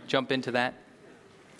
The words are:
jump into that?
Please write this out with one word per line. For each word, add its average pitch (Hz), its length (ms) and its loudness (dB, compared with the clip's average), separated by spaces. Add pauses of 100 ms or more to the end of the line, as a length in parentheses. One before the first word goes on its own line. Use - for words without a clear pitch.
jump 135 240 2
into 131 200 0
that? 123 220 0 (840)